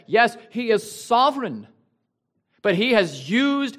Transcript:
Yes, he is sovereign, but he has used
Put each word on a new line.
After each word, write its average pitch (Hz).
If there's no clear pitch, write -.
Yes, 226
he 233
is -
sovereign, 240
but 202
he 233
has 147
used 277